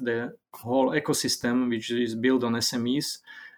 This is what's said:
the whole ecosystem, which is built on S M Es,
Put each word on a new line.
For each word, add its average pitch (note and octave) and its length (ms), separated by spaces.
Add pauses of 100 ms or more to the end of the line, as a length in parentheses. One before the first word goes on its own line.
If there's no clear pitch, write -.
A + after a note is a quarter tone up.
the A#2+ 320 (220)
whole B2+ 380
ecosystem, B2+ 760
which A#2 220
is A#2+ 240
built B2 280
on A#2 140
S A2+ 160
M A#2+ 140
Es, C#3 320 (380)